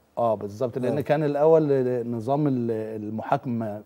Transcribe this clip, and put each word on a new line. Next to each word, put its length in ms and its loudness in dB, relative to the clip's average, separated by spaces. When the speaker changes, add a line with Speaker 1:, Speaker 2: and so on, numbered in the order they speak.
Speaker 1:
اه، 180 2
بالظبط، 420 -4
لان 200 0
Speaker 2:
آه. 40 -2
Speaker 1:
كان 220 0
الاول 600 4
نظام 400 -2
ال-، 240 0
المحاكمه 840 -4